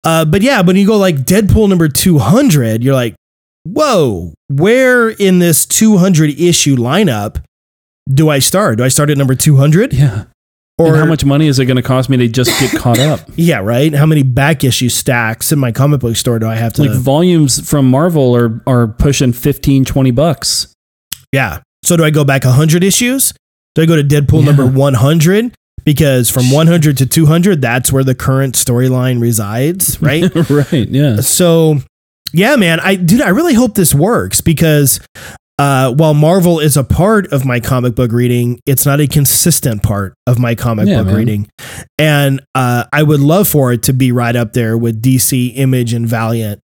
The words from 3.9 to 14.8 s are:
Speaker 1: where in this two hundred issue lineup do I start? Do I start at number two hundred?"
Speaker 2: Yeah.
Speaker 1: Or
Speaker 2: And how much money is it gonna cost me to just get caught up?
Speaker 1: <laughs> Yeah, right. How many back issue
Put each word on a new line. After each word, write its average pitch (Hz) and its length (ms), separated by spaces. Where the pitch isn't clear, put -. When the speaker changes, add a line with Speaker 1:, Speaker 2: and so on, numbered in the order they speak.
Speaker 1:
where 233 600
in 190 300
this 170 260
two 220 320
hundred 156 420
issue 165 360
lineup 123 680
do 151 160
I 139 100
start? 143 380
Do 123 60
I 131 40
start 147 220
at 143 80
number 131 180
two 143 220
hundred?" 156 360
Speaker 2:
Yeah. 120 320
Speaker 1:
Or 165 100
Speaker 2:
And 143 80
how 156 100
much 156 180
money 143 220
is 131 100
it 131 80
gonna 127 160
cost 127 260
me 131 100
to 120 100
just 120 320
get 143 200
caught 117 200
up? 143 280
Speaker 1:
<laughs> - 80
Yeah, 160 260
right. 120 320
How 143 120
many 156 160
back 135 420
issue 127 260